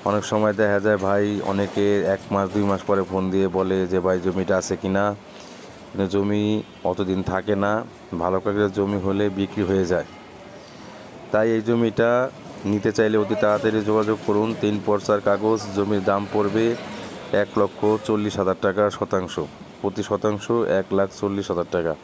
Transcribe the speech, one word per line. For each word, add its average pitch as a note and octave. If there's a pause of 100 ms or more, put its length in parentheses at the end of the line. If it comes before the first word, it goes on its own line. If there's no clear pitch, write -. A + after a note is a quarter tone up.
অনেক G2+
সময় G#2+
দেখা G2+
যায় G#2+
ভাই, G2+
অনেকে G2+
এক F#2+ (120)
মাস G2
দুই G#2
মাস G2
পরে G2
ফোন F#2+
দিয়ে F#2+
বলে F#2+
যে, F#2
"ভাই, F#2
জমিটা F#2+
আছে F2+
কি F#2+
না?" G2+ (760)
কিন্তু G2
জমি G#2 (220)
অতদিন F#2
থাকে F#2+
না, G#2 (340)
ভালো F2+
কাগজের G2+
জমি G2+
হলে G2
বিক্রি G2
হয়ে F#2+
যায়। E2+ (1300)
তাই A2
এই A2+
জমিটা A#2 (340)
নিতে G#2
চাইলে A2
অতি G#2
তাড়াতাড়ি G#2
যোগাযোগ G#2+
করুন। G#2+
তিন G#2
পর্চার G#2
কাগজ, G#2 (160)
জমির G2+
দাম G2+
পড়বে G#2+ (580)
এক G2+
লক্ষ G#2 (180)
চল্লিশ G#2
হাজার F#2+
টাকা G2+
শতাংশ, F#2+ (420)
প্রতি G2+
শতাংশ G#2
এক G2
লাখ G2 (100)
চল্লিশ G2
হাজার F2
টাকা। E2